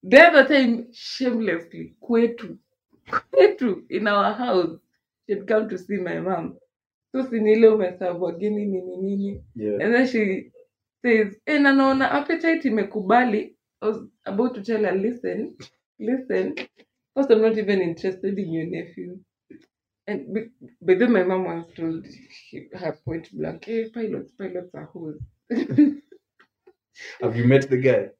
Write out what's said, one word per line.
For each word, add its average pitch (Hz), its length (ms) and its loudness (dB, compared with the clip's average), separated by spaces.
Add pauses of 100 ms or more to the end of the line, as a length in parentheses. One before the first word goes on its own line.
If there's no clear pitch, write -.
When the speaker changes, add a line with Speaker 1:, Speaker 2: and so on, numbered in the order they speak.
Speaker 1:
The 262 140 12
other 320 260 8
time, 247 440 2
shamelessly, 185 1080 -6
kwetu, 233 580 -2 (720)
kwetu, 254 580 2
in - 180 -4
our 202 280 2
house, 190 440 -2 (480)
she'd 196 220 -6
come 214 200 0
to 185 100 -8
see 202 180 -6
my 170 240 -6
mom. 170 380 -6 (540)
So, 262 180 -2
si 226 100 -2
ni 214 120 4
ile 220 160 8
umeserve 180 500 0
wageni, 196 480 -4
nini, 185 300 -6
nini. 196 480 -6 (120)
Speaker 2:
Yeah. 104 280 -4
Speaker 1:
And 226 100 0
then 254 120 4
she 214 440 -4 (520)
says, 220 340 2 (100)
"Eh, 294 140 0
na 277 120 6
naona 269 380 2
appetite 320 580 0
imekubali." 214 880 0 (240)
I 208 80 -4
was 220 100 -4 (260)
about 220 300 -2
to 208 80 -12
tell 214 220 -2
her, 185 100 -2
"Listen, 196 640 -4 (420)
listen. 220 560 -4 (600)
First, 269 160 0
I'm 220 120 6
not 220 160 2
even 196 220 0
interested 185 580 -4
in 170 140 -6
your 160 140 -6
nephew." 180 520 -12 (880)
And - 280 -10
be-, 220 160 -8 (320)
but 185 160 4
then 233 140 4
my 190 100 4
mom 185 220 -2
once 170 300 -10
told 165 300 -8 (460)
he-, - 240 -18
her 180 180 -8 (120)
point 165 280 -10
blank, 165 360 -10
"Eh, 226 260 -6
pilots, 220 380 -8
pilots 180 420 -12
are 151 180 -16
hoes." 156 260 -14 (320)
<laughs> 294 520 2 (1160)
Speaker 2:
Have 117 160 -2
you 120 80 0
met 135 240 4
the 127 100 2
guy? 123 300 2 (120)